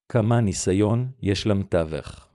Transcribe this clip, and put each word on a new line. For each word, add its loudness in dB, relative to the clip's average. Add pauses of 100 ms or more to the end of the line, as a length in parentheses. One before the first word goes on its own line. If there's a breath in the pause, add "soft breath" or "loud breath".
כמה 2
ניסיון 0 (100)
יש -2
למתווך? -2